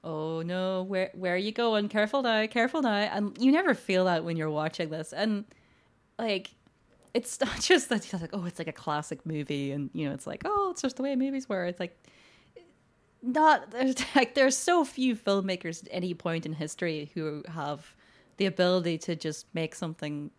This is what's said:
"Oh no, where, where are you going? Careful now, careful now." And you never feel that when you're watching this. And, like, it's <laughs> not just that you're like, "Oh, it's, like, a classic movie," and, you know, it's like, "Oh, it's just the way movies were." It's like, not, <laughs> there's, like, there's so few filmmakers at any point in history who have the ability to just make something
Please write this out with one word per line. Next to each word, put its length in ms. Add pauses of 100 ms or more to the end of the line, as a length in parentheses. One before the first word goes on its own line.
"Oh 380
no, 400
where, 320
where 200
are 40
you 140
going? 360
Careful 340
now, 240
careful 360
now." 80
And 500
you 120
never 200
feel 320
that 200
when 120
you're 140
watching 400
this. 220
And, 320 (760)
like, 320 (640)
it's 260
<laughs> 40
not 160
just 300
that 200
you're 100
like, 120
"Oh, 140
it's, 120
like, 100
a 40
classic 540
movie," 440
and, 220
you 160
know, 60
it's 120
like, 180
"Oh, 280
it's 100
just 140
the 80
way 100
movies 340
were." 180
It's 120
like, 180 (1300)
not, 480
<laughs> 0
there's, 240 (220)
like, 180
there's 220
so 280
few 300
filmmakers 680
at 80
any 220
point 320
in 80
history 600
who 340
have 460 (440)
the 80
ability 520
to 160
just 400
make 200
something 640